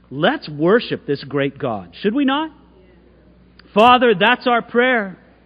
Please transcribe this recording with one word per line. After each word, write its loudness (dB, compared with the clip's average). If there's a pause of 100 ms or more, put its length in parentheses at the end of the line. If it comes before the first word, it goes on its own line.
(100)
Let's -2
worship -2
this -4
great -4
God, -8
should -2
we 0
not? -2 (1200)
Father, 6
that's 0
our 0
prayer. -2 (280)